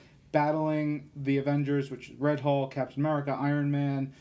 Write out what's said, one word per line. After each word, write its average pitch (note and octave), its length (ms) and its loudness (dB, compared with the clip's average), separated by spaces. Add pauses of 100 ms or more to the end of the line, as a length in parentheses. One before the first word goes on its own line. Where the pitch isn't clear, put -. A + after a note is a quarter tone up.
(320)
battling D3+ 840 0
the C#3 240 0
Avengers, C#3+ 500 0
which - 200 -12
is A#2 100 -18
Red C#3+ 220 2
Hulk, C#3 340 0
Captain C#3 260 -2
America, C#3+ 380 0
Iron C#3+ 320 0
Man, C#3 500 -2